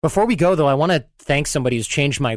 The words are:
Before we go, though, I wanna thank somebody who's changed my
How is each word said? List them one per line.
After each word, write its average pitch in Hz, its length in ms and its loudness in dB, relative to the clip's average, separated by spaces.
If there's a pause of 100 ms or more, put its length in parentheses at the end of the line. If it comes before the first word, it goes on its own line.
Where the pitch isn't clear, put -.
Before 190 240 0
we 233 100 0
go, 175 200 2
though, 156 120 2
I 139 60 2
wanna 156 320 0 (140)
thank 147 280 -2
somebody 123 300 -2
who's 110 100 -4
changed 143 320 -2
my 120 180 0